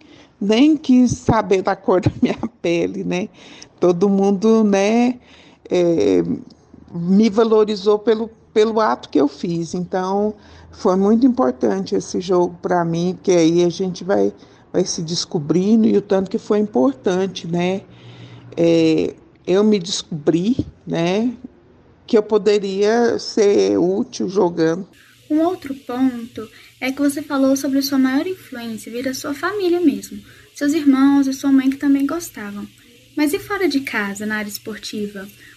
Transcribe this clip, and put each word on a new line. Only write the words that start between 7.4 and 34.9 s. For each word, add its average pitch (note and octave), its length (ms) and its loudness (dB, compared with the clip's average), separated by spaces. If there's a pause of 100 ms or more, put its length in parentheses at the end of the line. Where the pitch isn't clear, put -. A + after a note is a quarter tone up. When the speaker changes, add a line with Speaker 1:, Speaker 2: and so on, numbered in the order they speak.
Speaker 1:
pelo, A3 300 -2 (240)
pelo A3 280 2
ato A3+ 280 -2
que D4+ 100 -2
eu C#4+ 100 2
fiz. E3+ 440 -6
Então, F#3+ 600 -2 (360)
foi F#3 260 0
muito A3 300 4
importante A#3+ 680 0
esse F#3+ 260 -4
jogo F3 400 0
pra F3 240 0
mim, E3+ 380 -2
que - 80 0
aí E3+ 340 4
a F3 60 2
gente F3+ 340 -6
vai, G3+ 260 0 (400)
vai F#3 140 0
se - 160 -6
descobrindo F3 840 0
e G#3 100 2
o G3+ 60 2
tanto F#3+ 280 -2
que A#3 60 -4
foi G#3 220 -2
importante, G#3 880 -2
né? F3 340 -2 (760)
É, E3 580 2 (320)
eu F#3+ 160 2
me G#3+ 160 4
descobri, E3+ 880 -2 (200)
né, F#3 500 -2 (680)
que A3 100 2
eu G#3 60 4
poderia G#3 960 0
ser G3+ 600 2
útil G3 500 -2
jogando. F3 600 -2 (420)
Speaker 2:
Um D4+ 100 0
outro D#4+ 340 -4
ponto A#3+ 760 -6 (320)
é C4 100 -4
que C#4 120 -4
você C#4+ 180 0
falou C#4 360 0
sobre C#4 260 -2
sua C#4 160 -2
maior C4 280 0
influência A#3 640 -10
vir B3 140 -8
da C4 80 -4
sua C#4+ 220 -10
família F4+ 460 -2
mesmo, G#3 380 0 (360)
seus C#4+ 180 -2
irmãos C#4 540 4
e C4+ 80 -2
sua C#4 180 0
mãe C4+ 160 4
que C4+ 80 0
também C#4 300 2
gostavam. G#3 600 -10 (500)
Mas D4+ 160 2
e G4+ 60 -2
fora G4 300 -2
de C#4+ 120 0
casa, G#3 440 -6
na G#3+ 120 -4
área G#3 120 -6
esportiva? G#3 800 -10 (280)